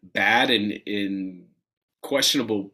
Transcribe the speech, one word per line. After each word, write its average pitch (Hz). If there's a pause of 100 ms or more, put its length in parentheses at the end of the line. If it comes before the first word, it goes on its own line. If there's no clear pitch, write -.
bad 110
and, 104
and 98 (560)
questionable 113